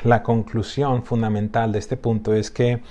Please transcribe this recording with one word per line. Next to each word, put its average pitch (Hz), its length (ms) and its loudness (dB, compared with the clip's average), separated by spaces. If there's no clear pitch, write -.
la 117 180 4
conclusión 120 800 0
fundamental 107 680 0
de 104 80 0
este 113 160 -6
punto 110 380 0
es 107 180 0
que 120 400 0